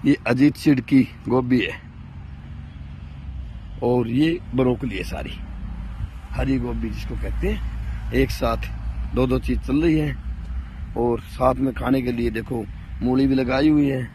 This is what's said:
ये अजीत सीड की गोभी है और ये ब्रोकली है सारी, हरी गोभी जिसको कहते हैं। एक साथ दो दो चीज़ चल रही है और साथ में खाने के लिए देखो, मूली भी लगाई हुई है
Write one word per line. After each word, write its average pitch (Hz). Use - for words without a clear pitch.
ये 139
अजीत 127
सीड 139
की 135
गोभी 123
है 95
और 120
ये 156
ब्रोकली 123
है 90
सारी, -
हरी 131
गोभी 117
जिसको -
कहते -
हैं। -
एक 131
साथ -
दो 127
दो 127
चीज़ 123
चल 135
रही 160
है 147
और 117
साथ 127
में 131
खाने 127
के 123
लिए 120
देखो, 113
मूली 131
भी 135
लगाई 131
हुई 147
है 131